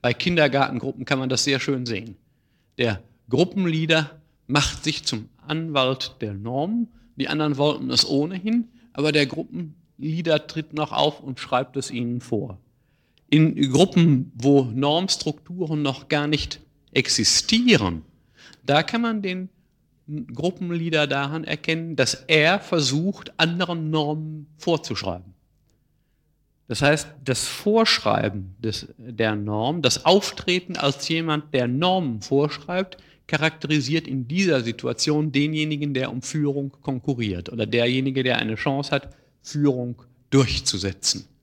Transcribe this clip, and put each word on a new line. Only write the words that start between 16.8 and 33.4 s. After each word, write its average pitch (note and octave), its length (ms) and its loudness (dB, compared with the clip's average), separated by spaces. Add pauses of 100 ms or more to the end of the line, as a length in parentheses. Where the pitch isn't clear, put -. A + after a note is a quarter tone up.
existieren, B2 1120 2 (640)
da D3 180 4
kann A#3 180 -2
man A3+ 200 -2
den F#3 280 -6 (580)
Gruppenleader E3 1000 -2
daran C#3 360 -2
erkennen, E3 520 -4
dass E3 180 2
er D#3+ 460 4
versucht, D#3+ 760 -2
anderen E3+ 520 0
Normen D#3 560 -4 (120)
vorzuschreiben. F#2+ 760 -4 (1300)
Das B2 140 -4
heißt, D3 260 4 (160)
das - 240 -2
Vorschreiben G#2+ 1120 2
des, - 280 -6 (100)
der A2 380 -2
Norm, G#2+ 480 -2
das - 220 2
Auftreten F3+ 720 2
als C#3 300 -2
jemand, D#3+ 460 -2
der B2 140 2
Normen D3 540 0
vorschreibt, E3 760 -2 (300)
charakterisiert D3+ 800 0